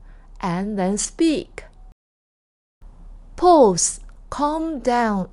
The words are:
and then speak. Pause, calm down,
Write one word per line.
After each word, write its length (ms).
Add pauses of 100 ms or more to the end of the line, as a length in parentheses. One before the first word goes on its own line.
(400)
and 360
then 220
speak. 680 (1700)
Pause, 640 (300)
calm 520
down, 520